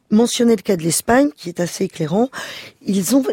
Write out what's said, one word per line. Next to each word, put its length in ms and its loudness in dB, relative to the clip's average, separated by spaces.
mentionner 460 2
le 60 -2
cas 160 -2
de 60 -8
l'Espagne, 520 2
qui 140 -14
est 100 -6
assez 240 -4
éclairant. 460 -2
Ils 320 -2
ont, 200 2